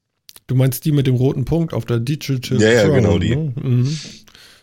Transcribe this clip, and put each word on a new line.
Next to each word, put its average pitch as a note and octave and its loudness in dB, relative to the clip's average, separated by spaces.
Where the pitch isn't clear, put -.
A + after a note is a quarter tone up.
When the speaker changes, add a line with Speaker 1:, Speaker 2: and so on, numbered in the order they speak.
Speaker 1:
Du B2+ -4
meinst C3 0
die D#3+ 0
mit C#3 2
dem B2+ 2
roten B2+ 0
Punkt E3 -2
auf - -6
der A#2 -2
Digital B2+ -4
Speaker 2:
Ja, G#2+ 4
ja, A#2 4
Speaker 1:
Crown, G2+ 2
Speaker 2:
genau, G#2 4
die. G2 0
Speaker 1:
ne? D3 -4
Mhm. C3 -2